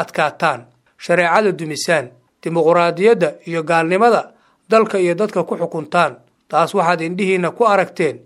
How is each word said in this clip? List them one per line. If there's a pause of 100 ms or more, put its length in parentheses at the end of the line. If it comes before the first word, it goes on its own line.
adkaataan, (320)
shareecada
dumisaan, (340)
dimuqraadiyadda (160)
iyo
gaalnimada (380)
dalka
iyo
dadka
ku
xukuntaan, (340)
taas
waxaad
indhihiinna
ku
aragteen